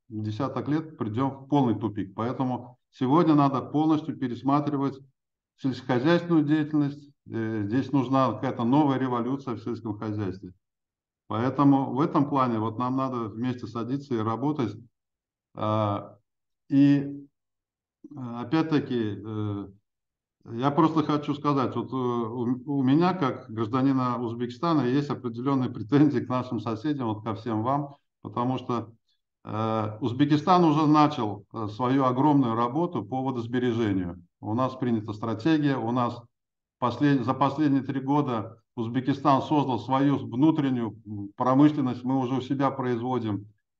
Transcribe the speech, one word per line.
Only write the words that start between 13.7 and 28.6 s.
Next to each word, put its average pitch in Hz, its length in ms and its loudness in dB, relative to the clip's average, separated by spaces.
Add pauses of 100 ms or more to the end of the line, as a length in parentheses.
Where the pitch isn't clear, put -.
и - 20 0
работать. 113 580 -2 (800)
А, 107 640 -2 (520)
и, 143 320 6
э, - 1120 -16
опять-таки, 120 1080 -2
э, 104 440 -6 (840)
я 127 180 0
просто 156 320 2
хочу 147 320 -2
сказать, 139 400 0
вот, 113 160 -4
э, 127 40 -6
у, 123 840 -2
у - 20 0
меня, 160 320 4
как 131 380 -4
гражданина 127 680 0
Узбекистана, 123 640 -2
есть 143 260 0
определённые 123 600 -2
претензии 123 520 4
к 98 80 -8
нашим 120 320 -2
соседям, 117 520 -4
вот 104 100 -8
ко 110 120 -4
всем 107 260 -4
вам, 143 360 -2 (240)
потому 123 360 -4
что, 117 320 -6 (540)